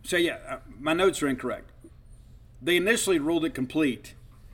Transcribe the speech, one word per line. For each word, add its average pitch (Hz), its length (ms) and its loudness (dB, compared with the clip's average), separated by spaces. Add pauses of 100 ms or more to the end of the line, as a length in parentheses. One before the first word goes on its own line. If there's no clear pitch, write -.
So, 185 120 -2
yeah, 170 220 0 (100)
uh, 131 80 -8 (220)
my 147 140 -2
notes 175 280 2
are 151 60 0
incorrect. 127 460 -4 (920)
They 170 140 4
initially 196 420 2
ruled 156 260 0
it 160 100 -2
complete, 131 600 -2 (400)